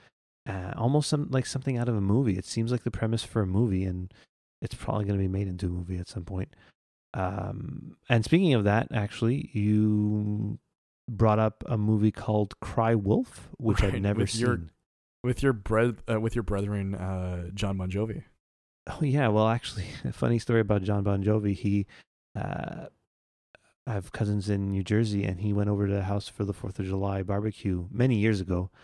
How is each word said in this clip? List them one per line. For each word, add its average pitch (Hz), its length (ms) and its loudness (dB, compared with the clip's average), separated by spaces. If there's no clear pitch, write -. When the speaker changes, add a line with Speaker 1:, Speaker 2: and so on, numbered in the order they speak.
Speaker 1:
Uh, 98 280 -8
almost 139 320 2
some, 147 240 0
like 131 120 2
something 131 320 -4
out 117 120 0
of 117 80 2
a 104 40 2
movie. 101 380 4
It - 60 -6
seems 113 260 -2
like 123 140 -2
the 117 80 -2
premise 113 320 -2
for - 180 -2
a 95 60 0
movie, 95 340 2
and 92 320 -6
it's - 140 -6
probably - 280 -2
gonna 101 140 0
be 98 80 2
made 95 220 -2
into 90 180 -4
a 87 40 -2
movie 90 280 -4
at 90 80 -8
some - 180 -10
point. 92 300 -8
Um, - 840 -6
and 117 160 4
speaking 170 300 4
of 110 80 4
that, 104 320 4
actually, 113 580 -2
you 107 1080 0
brought 110 300 4
up 110 260 0
a 117 100 0
movie 107 360 4
called 107 480 -2
Cry 117 340 0
Wolf, 107 540 0
which 107 240 2
I've 98 120 2
Speaker 2:
Right, 107 80 -2
Speaker 1:
never 104 180 2
Speaker 2:
with 113 160 0
your, 120 200 2
Speaker 1:
seen. 82 140 -8
Speaker 2:
with 123 180 -2
your 135 120 6
breth-, 110 560 2
uh, 110 100 0
with 110 160 -2
your 113 60 0
brethren, 101 520 -2
uh, 90 600 -4
John 101 240 -2
Bon 92 120 -2
Jovi. 110 340 -4
Speaker 1:
Oh, - 140 -8
yeah. 139 260 2
Well, 107 200 4
actually, 110 380 -4
<laughs> - 80 -10
a 120 80 -4
funny 117 260 0
story 117 220 2
about 104 220 2
John 101 200 0
Bon 98 220 0
Jovi. 104 300 2
He, 101 320 0
uh, - 500 -8
I 120 60 -4
have 98 200 -4
cousins 104 380 0
in 98 200 0
New 98 140 0
Jersey, 104 400 2
and 95 160 -4
he 104 140 0
went 104 160 2
over 101 160 2
to 98 80 0
the 101 80 0
house 101 260 -4
for - 160 -6
the 101 80 -2
Fourth - 260 -8
of 95 80 -4
July 98 360 -2
barbecue 98 680 -2
many 120 260 2
years 104 240 2
ago. 90 300 -2